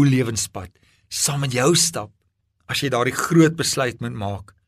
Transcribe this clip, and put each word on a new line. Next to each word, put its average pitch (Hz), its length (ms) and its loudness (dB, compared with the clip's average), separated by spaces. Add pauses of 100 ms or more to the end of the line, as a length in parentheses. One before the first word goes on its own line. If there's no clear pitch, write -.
lewenspad 113 640 -2 (400)
saam 143 360 -4
met 123 80 -4
jou 131 240 4
stap. - 340 -4 (580)
As - 120 -6
jy 139 100 -2
daardie 123 240 0
groot 165 420 4
besluit 127 440 -2
moet 120 120 -8
maak 101 400 -8 (140)